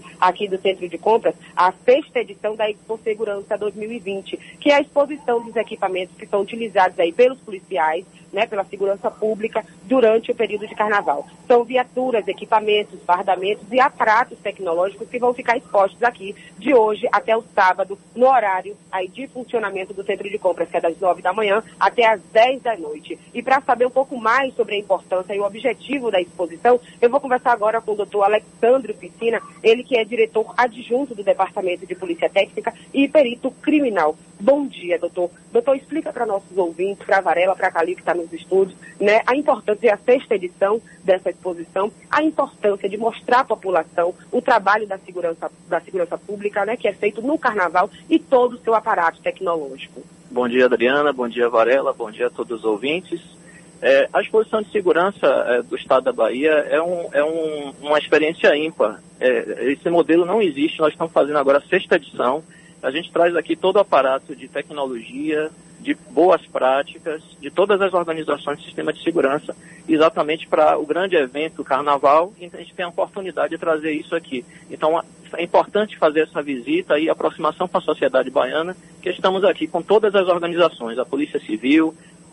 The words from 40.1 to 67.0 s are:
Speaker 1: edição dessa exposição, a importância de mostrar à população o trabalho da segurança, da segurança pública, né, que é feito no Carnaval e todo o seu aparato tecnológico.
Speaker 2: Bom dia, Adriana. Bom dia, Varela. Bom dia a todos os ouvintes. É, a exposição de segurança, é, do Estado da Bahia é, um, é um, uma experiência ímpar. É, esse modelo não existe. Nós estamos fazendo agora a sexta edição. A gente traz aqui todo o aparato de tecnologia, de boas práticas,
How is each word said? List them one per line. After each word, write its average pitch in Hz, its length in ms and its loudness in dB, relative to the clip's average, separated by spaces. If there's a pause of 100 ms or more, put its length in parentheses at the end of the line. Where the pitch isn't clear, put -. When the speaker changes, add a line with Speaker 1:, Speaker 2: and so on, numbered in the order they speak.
Speaker 1:
edição 196 480 -2 (220)
dessa 185 260 0
exposição, 180 640 -6 (180)
a 302 140 0
importância 214 680 -2
de 208 80 -6
mostrar 233 440 0
à - 20 0
população 175 720 -2 (160)
o 247 100 0
trabalho 214 460 2
da 190 100 -8
segurança, 170 540 -8 (160)
da 170 140 -2
segurança 170 360 -6
pública, 202 480 -6
né, 220 100 -4
que 233 120 -4
é 196 60 0
feito 208 280 -4
no 285 160 -2
Carnaval 185 520 0 (200)
e - 80 6
todo 247 360 2
o 240 60 -16
seu 226 140 0
aparato 185 480 0
tecnológico. 165 800 -6 (300)
Speaker 2:
Bom 123 160 0
dia, 127 180 4
Adriana. 131 480 2
Bom 123 140 -6
dia, 117 220 0
Varela. 123 440 2
Bom 113 160 -10
dia 110 180 -4
a - 20 -8
todos 117 300 -8
os 107 60 -8
ouvintes. 147 560 -4 (600)
É, 135 320 4
a 180 80 2
exposição 220 400 0
de 214 100 -12
segurança, 180 560 0
é, 120 340 2
do 120 140 -8
Estado 131 300 0
da 127 80 0
Bahia 123 380 0
é, 147 300 0
um, 170 300 -4
é 143 120 2
um, 151 580 -6
uma 147 180 2
experiência 156 560 2
ímpar. 147 460 -2 (180)
É, 120 520 0
esse 143 180 -4
modelo 170 360 4
não 208 160 0
existe. 156 380 -2
Nós 156 140 2
estamos 165 180 -6
fazendo 147 260 0
agora 139 200 4
a - 100 -6
sexta 185 300 0
edição. 135 440 -4 (400)
A 131 100 -4
gente 165 200 -8
traz 170 240 2
aqui 160 200 -4
todo 185 200 0
o 208 40 4
aparato 135 560 0
de 127 120 -16
tecnologia, 147 1040 -6 (300)
de 143 120 -4
boas - 540 2
práticas, 139 720 -2 (180)